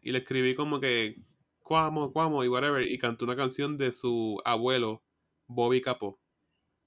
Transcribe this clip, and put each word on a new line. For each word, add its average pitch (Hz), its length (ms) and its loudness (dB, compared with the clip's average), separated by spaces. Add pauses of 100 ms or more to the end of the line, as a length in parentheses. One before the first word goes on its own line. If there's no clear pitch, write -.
y 123 100 -6
le 127 80 0
escribí 127 360 2
como 147 240 -2
que 117 420 -2 (420)
Cuamo, 156 480 0
Cuamo, 156 320 0
y 123 40 2
whatever, 131 400 2
y 123 100 -2
cantó 120 280 -2
una 123 100 -2
canción 139 420 -2
de 131 160 0
su 113 500 -2
abuelo, 117 600 0 (440)
Bobby 123 340 2
Capó. 113 380 -6 (680)